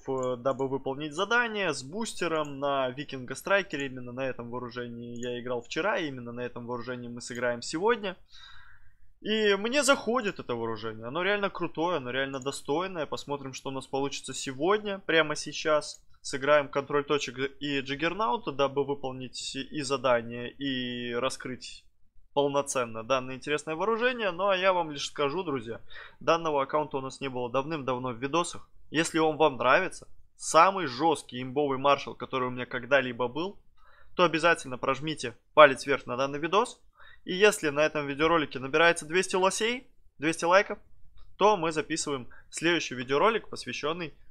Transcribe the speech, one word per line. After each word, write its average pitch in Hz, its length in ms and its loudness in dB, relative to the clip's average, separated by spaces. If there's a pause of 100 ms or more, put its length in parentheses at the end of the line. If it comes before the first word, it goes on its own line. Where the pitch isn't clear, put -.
э, 127 300 -2
дабы 135 300 0
выполнить 135 460 -4
задание 208 600 0
с 127 100 -6
бустером 156 760 -4
на 139 300 0
Викинга 131 460 -8
Страйкере. 180 520 0
Именно 123 240 -10
на 131 140 -4
этом 123 240 -6
вооружении 120 680 -8
я 120 220 -4
играл 120 220 -4
вчера, 202 380 -2
и 165 80 -2
именно 123 240 -8
на 120 80 -10
этом 123 260 -8
вооружении 120 440 -6
мы 120 120 -12
сыграем 120 400 -2
сегодня. 202 540 0 (1080)
И 208 340 2
мне 233 280 0
заходит 233 560 2
это 123 160 -4
вооружение. 113 500 -6
Оно 139 160 -4
реально 202 300 0
крутое, 165 460 -2
оно 127 120 -4
реально 135 300 -4
достойное. 151 640 -4
Посмотрим, 139 480 -8
что - 160 -10
у 135 40 -6
нас 131 120 -8
получится 135 480 -4
сегодня, 190 640 -2
прямо 156 360 4
сейчас. 151 640 -2 (180)
Сыграем 143 480 4
контроль 143 380 0
точек 139 340 -2 (220)
и 143 180 -2
Джиггернаута, 170 720 -2
дабы 139 320 2
выполнить 131 720 -6
и 135 260 -6
задание, 123 680 0
и 123 640 -4
раскрыть 127 720 -6 (480)
полноценно 139 720 0
данное 131 320 -2
интересное 147 400 -4
вооружение. 220 560 0
Ну 185 180 0
а 190 80 4
я 185 160 4
вам 165 180 0
лишь 143 140 -6
скажу, 151 380 -2
друзья, 117 360 -4 (400)
данного 156 440 2
аккаунта 147 340 -2
у 135 40 -2
нас 131 200 -10
не 139 80 -4
было 123 200 -4
давным-давно 131 600 -2
в 117 80 -6
видосах. 139 500 -2 (240)
Если 165 280 0
он 156 180 4
вам 147 180 4
нравится, 135 520 2 (280)
самый 180 520 6
жесткий 127 540 0
имбовый 131 360 0
маршал, 135 360 2
который 127 360 -4
у - 20 -4
меня 123 140 -6
когда-либо 123 640 0
был, 170 280 -6 (580)
то 180 80 6
обязательно 160 540 2
прожмите 135 600 -2 (160)
палец 143 320 10
вверх 139 220 0
на 123 100 -4
данный 139 220 -2
видос. 175 420 0 (420)
И 175 100 -4
если 190 360 4
на 143 160 4
этом 151 200 -2
видеоролике 143 540 2
набирается 156 460 4
двести 185 320 0
лосей, 220 500 0 (300)
двести 160 260 -2
лайков, 196 360 6 (580)
то 208 180 8
мы 165 160 0
записываем 147 560 -4 (220)
следующий 160 460 0
видеоролик, 147 520 2
посвященный 147 640 -6 (180)